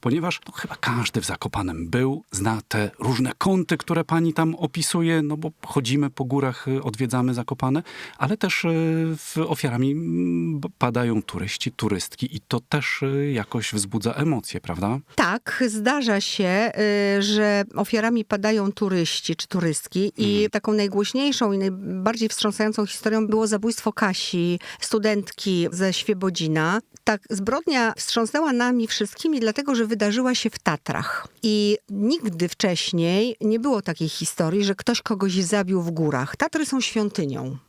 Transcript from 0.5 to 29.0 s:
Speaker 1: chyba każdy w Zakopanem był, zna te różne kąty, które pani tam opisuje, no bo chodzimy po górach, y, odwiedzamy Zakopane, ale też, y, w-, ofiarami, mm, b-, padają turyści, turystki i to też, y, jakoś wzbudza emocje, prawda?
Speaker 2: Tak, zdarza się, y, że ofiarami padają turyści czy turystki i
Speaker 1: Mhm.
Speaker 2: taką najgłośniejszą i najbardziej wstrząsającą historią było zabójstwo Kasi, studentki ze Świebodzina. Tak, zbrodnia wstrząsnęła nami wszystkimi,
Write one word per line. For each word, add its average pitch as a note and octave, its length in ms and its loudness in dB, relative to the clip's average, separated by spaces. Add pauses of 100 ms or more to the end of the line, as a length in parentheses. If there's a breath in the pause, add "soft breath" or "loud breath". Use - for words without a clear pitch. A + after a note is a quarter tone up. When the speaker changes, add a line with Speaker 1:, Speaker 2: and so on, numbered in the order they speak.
Speaker 1:
chyba - 220 -10
każdy A#2+ 460 -2
w - 40 -6
Zakopanem F#2 640 -4
był, C3 420 0
zna G#2 360 -2
te G#2 320 0
różne B2+ 380 0
kąty, F#3 400 2
które E3 260 0
pani E3 300 2
tam E3 220 2
opisuje, E3 680 2
no D3+ 160 -2
bo D#3+ 140 -6 (160)
chodzimy C#3 420 2
po C3+ 160 -4
górach, C3+ 420 0
y, C3+ 160 0
odwiedzamy B2+ 500 0
Zakopane, C3 500 -2 (340 loud breath)
ale F3+ 200 0
też, - 280 0
y, - 20 2 (500)
w-, - 200 -8 (100)
ofiarami, C3 440 0
mm, E3 680 -2
b-, C#3 180 -6
padają A#2+ 440 2
turyści, - 500 -6
turystki G#2+ 640 -4
i G2+ 120 -6
to - 120 0
też, - 440 -2
y, C#3 300 0
jakoś A2 400 -2
wzbudza G#2 400 -2
emocje, C#3 480 -2
prawda? G2+ 380 -2 (160)
Speaker 2:
Tak, F#3+ 520 0
zdarza A3 540 0
się, G3 500 0 (460)
y, G3 40 2
że G#3 420 2 (120)
ofiarami A3+ 500 2
padają G#3 460 2
turyści F#3 640 0
czy - 120 -8
turystki F3+ 680 0
i G#3 160 2
Speaker 1:
Mhm. G#3 160 4
Speaker 2:
taką G#3+ 240 0
najgłośniejszą G#3 760 2
i G3 60 2
najbardziej F#3+ 720 -2
wstrząsającą G#3+ 560 0
historią A3 420 0
było A3 200 2
zabójstwo G#3+ 460 0
Kasi, F3 680 0 (200 loud breath)
studentki G3+ 920 0
ze F#3 220 0
Świebodzina. F3 840 0 (240)
Tak, G#3+ 260 2
zbrodnia A#3 680 0
wstrząsnęła C4+ 560 0
nami A#3+ 340 2
wszystkimi, C#4 520 -2